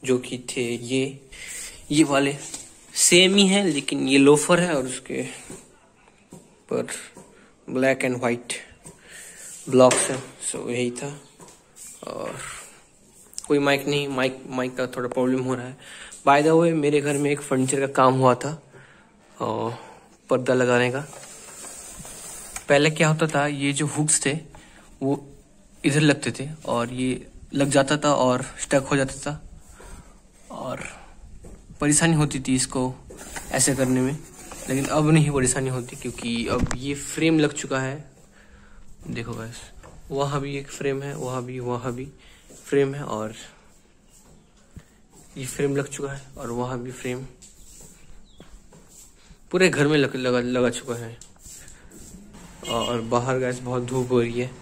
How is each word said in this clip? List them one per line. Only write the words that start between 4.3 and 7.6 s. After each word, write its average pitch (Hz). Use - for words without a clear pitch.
है 175
और 131
उसके 127
पर 120